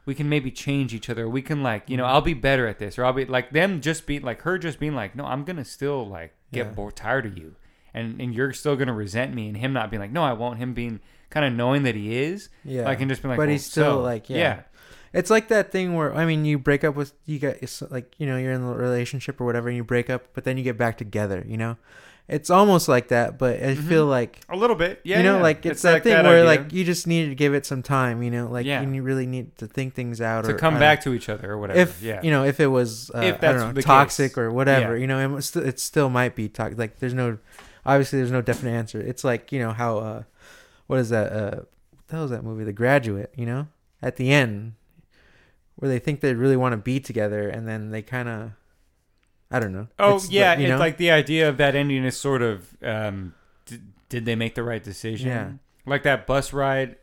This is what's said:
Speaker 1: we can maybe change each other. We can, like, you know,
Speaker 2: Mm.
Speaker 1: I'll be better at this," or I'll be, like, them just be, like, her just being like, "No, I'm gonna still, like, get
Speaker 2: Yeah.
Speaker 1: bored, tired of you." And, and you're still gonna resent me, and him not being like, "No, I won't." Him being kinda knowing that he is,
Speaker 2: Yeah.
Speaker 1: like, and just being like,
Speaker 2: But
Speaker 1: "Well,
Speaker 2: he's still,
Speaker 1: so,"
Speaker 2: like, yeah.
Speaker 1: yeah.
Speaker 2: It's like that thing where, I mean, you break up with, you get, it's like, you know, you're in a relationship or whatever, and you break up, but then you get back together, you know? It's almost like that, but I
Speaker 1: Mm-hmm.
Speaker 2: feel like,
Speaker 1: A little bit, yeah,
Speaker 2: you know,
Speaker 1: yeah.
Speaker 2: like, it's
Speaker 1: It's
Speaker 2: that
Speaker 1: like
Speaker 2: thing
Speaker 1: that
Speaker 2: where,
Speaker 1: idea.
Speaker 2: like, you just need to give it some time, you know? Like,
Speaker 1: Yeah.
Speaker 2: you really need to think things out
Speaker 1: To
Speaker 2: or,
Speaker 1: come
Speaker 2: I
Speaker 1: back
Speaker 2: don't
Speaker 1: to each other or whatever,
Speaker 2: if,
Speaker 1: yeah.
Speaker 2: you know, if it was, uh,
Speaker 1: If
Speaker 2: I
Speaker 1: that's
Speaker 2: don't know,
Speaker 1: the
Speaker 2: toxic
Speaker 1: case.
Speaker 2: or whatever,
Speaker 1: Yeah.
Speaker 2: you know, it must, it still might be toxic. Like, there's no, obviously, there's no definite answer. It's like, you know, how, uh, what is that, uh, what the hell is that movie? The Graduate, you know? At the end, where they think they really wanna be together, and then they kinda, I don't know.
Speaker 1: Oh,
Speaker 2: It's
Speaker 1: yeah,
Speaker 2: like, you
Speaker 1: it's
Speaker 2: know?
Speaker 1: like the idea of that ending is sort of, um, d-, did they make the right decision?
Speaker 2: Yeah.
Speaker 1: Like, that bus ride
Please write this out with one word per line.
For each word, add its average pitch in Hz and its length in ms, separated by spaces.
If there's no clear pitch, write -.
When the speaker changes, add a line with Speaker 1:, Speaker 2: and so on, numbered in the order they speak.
Speaker 1:
we 139 80
can 147 160
maybe 139 220
change 139 420
each 113 160
other. 113 180
We 127 140
can, 143 220
like, 113 260
you 127 80
know, 127 60
Speaker 2:
Mm. 123 60
Speaker 1:
I'll 131 120
be 120 140
better 131 320
at 101 100
this," 104 220
or 123 60
I'll 127 80
be, 131 120
like, 127 260
them 170 300
just 156 240
be, 143 140
like, 120 240
her 180 160
just 160 200
being 151 140
like, 110 220
"No, 143 100
I'm 131 200
gonna 170 200
still, 135 420
like, 82 280
get 123 140
Speaker 2:
Yeah. 107 60
Speaker 1:
bored, 104 220
tired 120 300
of 98 140
you." 78 160
And, 117 300
and 123 140
you're 131 180
still 147 220
gonna 127 180
resent 110 400
me, 113 140
and 104 100
him 131 160
not 113 160
being 110 120
like, 101 100
"No, 165 100
I 139 120
won't." 117 260
Him 123 160
being 117 240
kinda 147 180
knowing 123 340
that 120 120
he 107 200
is, 165 340
Speaker 2:
Yeah. 131 220
Speaker 1:
like, 131 160
and 135 80
just 131 140
being 139 80
like, 123 60
Speaker 2:
But 151 100
Speaker 1:
"Well, 147 60
Speaker 2:
he's 139 120
still, 147 320
Speaker 1:
so," 127 40
Speaker 2:
like, 120 280
yeah. 135 80
Speaker 1:
yeah. 147 220
Speaker 2:
It's 185 200
like 220 160
that 202 240
thing 180 240
where, 156 200
I 160 100
mean, 156 200
you 147 140
break 143 240
up 151 120
with, 143 180
you 151 140
get, 135 240
it's - 260
like, 127 300
you 147 80
know, 131 100
you're 131 160
in 127 80
a 123 140
relationship 123 640
or 123 40
whatever, 120 220
and 123 80
you 120 80
break 120 240
up, - 280
but 131 80
then 127 120
you 131 80
get 120 140
back 117 220
together, 104 480
you 110 100
know? 117 200
It's 151 240
almost 190 360
like 123 200
that, 120 320
but 127 160
I 135 180
Speaker 1:
Mm-hmm. 147 160
Speaker 2:
feel 160 160
like, 127 440
Speaker 1:
A 170 60
little 220 200
bit, 175 280
yeah, 175 140
Speaker 2:
you 180 60
know, 196 140
Speaker 1:
yeah. 180 40
Speaker 2:
like, 156 240
it's 165 120
Speaker 1:
It's - 40
Speaker 2:
that 170 120
Speaker 1:
like 160 100
Speaker 2:
thing 233 100
Speaker 1:
that 165 120
Speaker 2:
where, 170 220
Speaker 1:
idea. 151 160
Speaker 2:
like, 151 100
you 185 100
just 175 240
need 165 220
to 135 40
give 143 220
it 143 100
some 131 160
time, 123 400
you 120 80
know? 120 220
Like, 123 160
Speaker 1:
Yeah. 139 160
Speaker 2:
you 135 180
really 131 240
need 127 320
to 113 80
think 131 300
things 120 260
out 113 240
Speaker 1:
To 110 80
Speaker 2:
or, 104 60
Speaker 1:
come 160 160
Speaker 2:
I 147 40
Speaker 1:
back 147 240
Speaker 2:
don't 135 100
Speaker 1:
to 120 40
each - 100
other 104 260
or 107 40
whatever, 104 220
Speaker 2:
if, 165 240
Speaker 1:
yeah. 107 180
Speaker 2:
you 165 80
know, 139 140
if 139 160
it 151 80
was, 123 480
uh, - 60
Speaker 1:
If 175 140
Speaker 2:
I - 40
Speaker 1:
that's 135 220
Speaker 2:
don't 113 80
know, 120 40
Speaker 1:
the 135 80
Speaker 2:
toxic 139 520
Speaker 1:
case. - 40
Speaker 2:
or 117 140
whatever, 127 440
Speaker 1:
Yeah. 120 60
Speaker 2:
you 131 60
know, 135 120
it 135 80
must, 143 300
it 135 220
still 143 320
might 123 240
be 107 140
toxic. 107 280
Like, 113 220
there's 127 160
no, 120 240
obviously, 139 360
there's 123 120
no 127 120
definite 120 300
answer. 113 280
It's - 220
like, 120 280
you 139 60
know, 113 140
how, 113 260
uh, 110 260
what 131 140
is 117 100
that, 110 220
uh, 104 240
what - 140
the 160 60
hell 160 100
is 131 40
that 120 140
movie? 110 200
The 104 100
Graduate, 117 640
you 120 120
know? 135 220
At 127 140
the 127 140
end, 113 420
where 139 120
they 127 100
think 143 200
they 135 140
really 127 240
wanna 127 200
be 123 220
together, 104 480
and 113 200
then 110 240
they 107 100
kinda, 113 540
I 127 100
don't 107 120
know. 98 160
Speaker 1:
Oh, 202 200
Speaker 2:
It's 190 120
Speaker 1:
yeah, 196 200
Speaker 2:
like, 160 100
you 139 60
Speaker 1:
it's 131 60
Speaker 2:
know? 131 60
Speaker 1:
like 160 200
the 170 140
idea 156 360
of 143 100
that 143 160
ending 139 300
is 127 140
sort 135 240
of, 107 420
um, 101 500
d-, 120 140
did 120 160
they 117 100
make 113 200
the 120 80
right 117 200
decision? 113 460
Speaker 2:
Yeah. 110 200
Speaker 1:
Like, 135 180
that 135 240
bus 135 240
ride 135 520